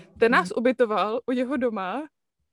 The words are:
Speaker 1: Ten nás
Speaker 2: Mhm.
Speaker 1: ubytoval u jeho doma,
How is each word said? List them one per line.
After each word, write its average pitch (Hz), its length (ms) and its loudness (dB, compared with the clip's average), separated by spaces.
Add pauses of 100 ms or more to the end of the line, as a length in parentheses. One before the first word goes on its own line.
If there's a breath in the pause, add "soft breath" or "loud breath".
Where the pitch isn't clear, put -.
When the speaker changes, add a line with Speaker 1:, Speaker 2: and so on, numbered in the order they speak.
(180)
Speaker 1:
Ten 226 140 4
nás 262 180 2
Speaker 2:
Mhm. - 80 -4
Speaker 1:
ubytoval 220 680 0
u 254 60 -2
jeho 254 240 -2
doma, 233 500 -4 (460)